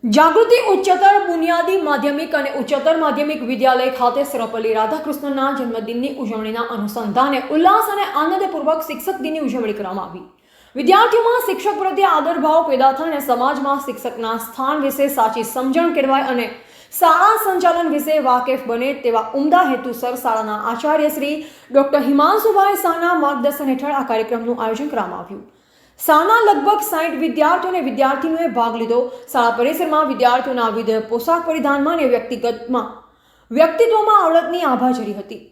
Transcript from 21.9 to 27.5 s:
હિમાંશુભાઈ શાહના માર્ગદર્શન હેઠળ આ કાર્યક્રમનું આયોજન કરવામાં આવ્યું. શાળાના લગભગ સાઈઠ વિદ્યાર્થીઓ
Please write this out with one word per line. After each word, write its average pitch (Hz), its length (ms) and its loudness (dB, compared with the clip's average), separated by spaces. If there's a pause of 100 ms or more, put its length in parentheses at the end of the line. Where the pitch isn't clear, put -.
હિમાંશુભાઈ 392 760 2
શાહના 339 380 0
માર્ગદર્શન 285 520 -2
હેઠળ 262 260 -2
આ 277 120 -2
કાર્યક્રમનું 226 600 -4
આયોજન 226 240 -4
કરવામાં 190 320 -6
આવ્યું. 196 240 -14 (560)
શાળાના 403 540 4
લગભગ 415 280 2
સાઈઠ 330 320 -4
વિદ્યાર્થીઓ 320 580 0